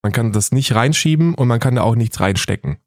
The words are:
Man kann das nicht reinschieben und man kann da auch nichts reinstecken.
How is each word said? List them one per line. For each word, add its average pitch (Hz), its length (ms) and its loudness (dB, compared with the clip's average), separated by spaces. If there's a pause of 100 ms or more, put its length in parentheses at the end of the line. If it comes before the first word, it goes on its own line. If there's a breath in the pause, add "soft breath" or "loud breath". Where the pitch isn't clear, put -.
Man 104 100 -2
kann 117 200 0
das 104 200 -2
nicht 131 220 0
reinschieben 156 600 2
und 123 140 0
man 117 100 2
kann 123 160 0
da 123 80 0
auch 113 140 2
nichts 117 240 -2
reinstecken. 98 680 -2